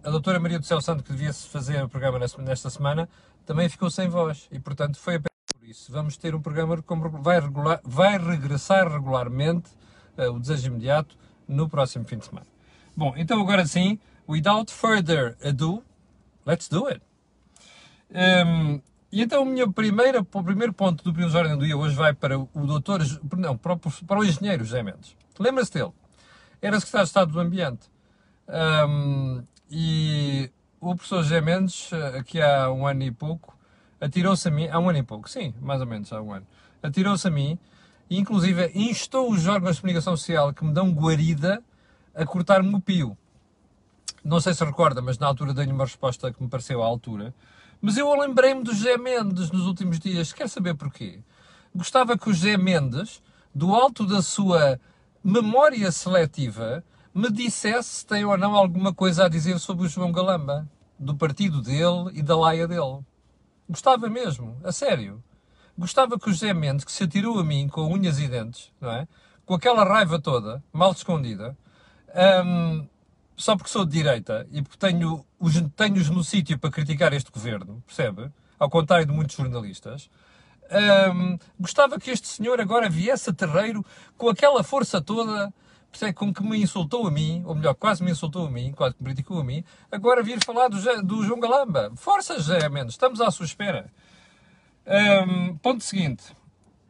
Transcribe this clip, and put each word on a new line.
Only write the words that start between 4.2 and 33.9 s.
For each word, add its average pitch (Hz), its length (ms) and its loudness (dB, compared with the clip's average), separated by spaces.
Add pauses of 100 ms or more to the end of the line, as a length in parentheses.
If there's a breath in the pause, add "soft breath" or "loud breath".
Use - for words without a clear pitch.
e 139 80 -12
portanto 143 380 -6
foi 175 200 -4
apenas 160 120 -4 (300)
por 113 100 -20
isso. - 240 -20
Vamos 151 240 -6
ter 160 180 -6
um 160 60 -6
programa 160 360 -2
que 160 60 -10
como 165 280 -4
vai 156 300 2
regular, 143 440 -2
vai 180 320 2
regressar 165 720 0
regularmente, 135 800 -2 (480 soft breath)
eh, 127 140 0
o 120 80 -6
desejo 131 300 -4
imediato 131 460 0 (320 soft breath)
no 147 220 -2
próximo 131 380 -2
fim 117 100 -10
de 107 80 -12
semana. - 220 -18 (500 soft breath)
Bom, 147 200 -2
então 170 220 0
agora 190 280 4
sim, 190 320 0 (280 soft breath)
without 202 460 0
further 160 720 2
ado, 156 400 -2 (600)
let's 160 220 -2
do 196 180 0
it. - 160 -6 (1120 loud breath)
Ahm, 170 640 2 (320)
e 202 80 0
então 254 220 2
a - 20 2
minha 254 260 0
primeira, 220 500 2
o 190 240 -4
primeiro 202 280 0
ponto 180 320 0
do 180 80 0
Primos 160 220 0
Ordem 160 240 2
do 143 80 0
Dia 151 100 0
hoje 147 180 0
vai 147 200 4
para 135 240 -2
o 139 280 -6
doutor, 151 360 -2
Ju-, 147 180 -4 (160)
não, 156 220 -2
para 180 160 -4
o, 175 40 -4
para 185 420 -4
o 208 40 4
engenheiro 175 400 0
José 117 180 -4
Mendes. - 320 -12 (240)
Lembra-se 247 340 0
dele? 151 200 -4 (720 soft breath)
Era 208 180 0
secretário 202 240 0
de 156 60 -2
Estado 180 220 2
do 165 80 -2
Ambiente. 170 520 -4 (560 soft breath)
Ahm, 143 920 0 (280)
e 147 800 -2 (300)
o 175 140 -4
professor 175 280 -2
José 160 180 2
Mendes, 180 520 -2
eh, 143 260 -6
aqui 147 220 -6
há 139 300 4
um 131 160 -2
ano 135 160 -2
e 131 80 -4
pouco, 151 460 -10 (440 soft breath)